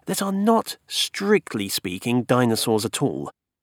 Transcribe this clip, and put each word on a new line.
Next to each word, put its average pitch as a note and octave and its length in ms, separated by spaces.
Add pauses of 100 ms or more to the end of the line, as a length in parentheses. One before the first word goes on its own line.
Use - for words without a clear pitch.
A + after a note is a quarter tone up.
that - 180
are G3 100
not, G#3+ 440 (100)
strictly - 800
speaking, G2 540
dinosaurs A2+ 640
at - 180
all, C#2+ 280 (320)